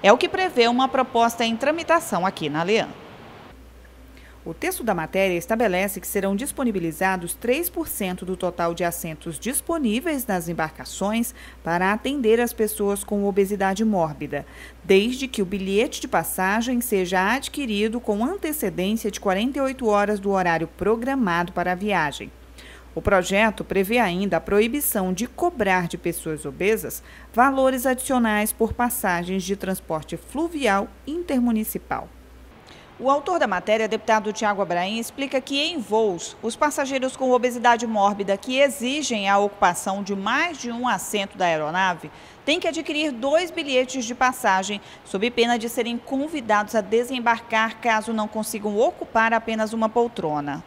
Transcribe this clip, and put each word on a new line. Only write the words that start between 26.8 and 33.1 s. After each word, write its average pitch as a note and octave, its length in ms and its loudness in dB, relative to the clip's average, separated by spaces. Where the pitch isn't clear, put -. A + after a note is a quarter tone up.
valores C4 520 4
adicionais A#3+ 680 2
por - 200 0
passagens F#3+ 680 0
de F#3+ 140 -4
transporte F3 580 -6
fluvial C4+ 720 0
intermunicipal. B3 1000 -2
O B3+ 80 0
autor D4+ 300 2